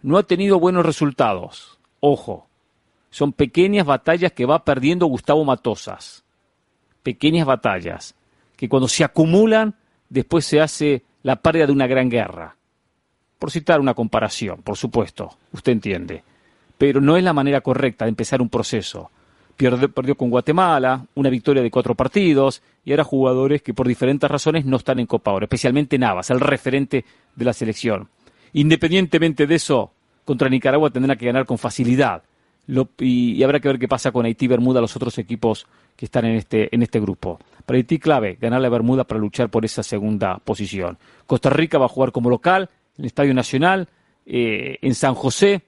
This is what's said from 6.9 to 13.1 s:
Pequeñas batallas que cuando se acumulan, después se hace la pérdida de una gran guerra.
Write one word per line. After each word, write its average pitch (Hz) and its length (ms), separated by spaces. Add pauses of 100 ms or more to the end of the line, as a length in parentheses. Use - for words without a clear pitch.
Pequeñas 156 420
batallas 92 720 (400)
que 127 120
cuando 131 200
se - 160
acumulan, 208 720 (340)
después 131 360
se 151 160
hace 147 420 (200)
la 127 120
pérdida 160 320
de 139 40
una 139 160
gran 127 220
guerra. 90 460 (840)